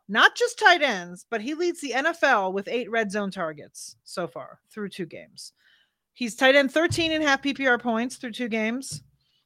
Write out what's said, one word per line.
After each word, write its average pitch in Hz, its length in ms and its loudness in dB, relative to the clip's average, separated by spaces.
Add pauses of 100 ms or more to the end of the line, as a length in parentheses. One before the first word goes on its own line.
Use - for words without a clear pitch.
not 262 280 4
just 466 240 -2
tight 359 220 6
ends, 180 480 -2
but 226 120 -4
he 269 120 -6
leads 339 280 -2
the 277 120 -6
N 269 120 0
F 330 180 0
L 208 300 4
with 196 140 -4
eight 233 220 -4
red 220 220 0
zone 202 200 -2
targets 156 720 -10
so 175 240 -6
far - 320 -16 (120)
through 202 180 -8
two 185 160 -10
games. - 480 -18 (600)
He's 240 220 -8
tight 269 200 6
end 277 160 6
thirteen 330 400 2
and 311 120 0
a 302 40 2
half 277 140 2
P 277 120 -2
P 269 140 -2
R 240 100 4
points 240 400 -2
through 240 140 -10
two 247 160 -6
games. 226 560 -4 (420)